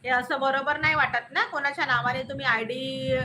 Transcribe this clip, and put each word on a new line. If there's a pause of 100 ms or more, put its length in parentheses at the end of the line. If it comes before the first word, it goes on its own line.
हे
असं
बरोबर
नाही
वाटत
ना,
कोणाच्या
नावाने
तुम्ही
आयडी,